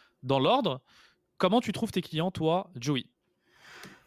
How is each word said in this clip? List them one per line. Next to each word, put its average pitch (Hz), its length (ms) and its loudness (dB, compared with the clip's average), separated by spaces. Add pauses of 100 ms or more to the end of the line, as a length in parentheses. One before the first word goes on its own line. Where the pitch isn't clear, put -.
(240)
dans 135 160 2
l'ordre. 175 420 2 (560)
Comment 202 240 4
tu 220 100 -4
trouves 214 200 -6
tes 185 100 -2
clients, 165 300 -4
toi, 165 440 -2
Joey ? 127 300 -2 (1000)